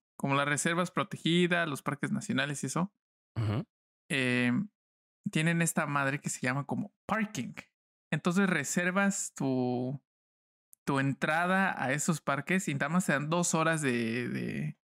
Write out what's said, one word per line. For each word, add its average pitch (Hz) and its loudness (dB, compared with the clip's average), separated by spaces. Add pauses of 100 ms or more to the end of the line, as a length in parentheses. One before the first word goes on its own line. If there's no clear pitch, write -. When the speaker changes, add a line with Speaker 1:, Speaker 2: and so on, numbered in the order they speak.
(180)
Speaker 1:
como 139 -2
las 143 2
reservas 170 0
protegidas, 170 0
los 143 -6
parques 139 -4
nacionales 135 -2
y 139 -4
eso, 160 -2 (480)
Speaker 2:
Ujú. 107 0 (460)
Speaker 1:
eh, 123 2 (800)
tienen 170 2
esta 160 0
madre 143 0
que - -6
se - -6
llama 135 -2
como - -6 (140)
parking. 208 -4 (580)
Entonces 180 2
reservas 180 0
tu, 127 0 (840)
tu 139 2
entrada 170 2
a 127 0
esos 151 0
parques 147 0
y 151 -2
nada 139 -2
más 180 2
te 165 2
dan 143 0
dos 175 2
horas 160 2
de, 120 0
de, 139 -6 (180)